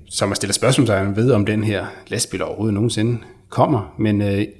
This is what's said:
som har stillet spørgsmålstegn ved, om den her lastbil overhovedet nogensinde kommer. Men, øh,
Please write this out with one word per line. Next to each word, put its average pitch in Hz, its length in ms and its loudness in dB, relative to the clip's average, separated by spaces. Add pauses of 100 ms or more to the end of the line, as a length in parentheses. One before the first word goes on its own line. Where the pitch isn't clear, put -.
(100)
som - 180 -2
har 98 60 0
stillet 98 200 -4
spørgsmålstegn 107 600 2
ved, 120 160 4
om 104 140 4
den 107 180 0
her 98 220 -2 (220)
lastbil - 340 -4
overhovedet 107 320 -2
nogensinde 113 440 0 (320)
kommer. 107 480 0
Men, 107 240 2
øh, 101 220 0 (160)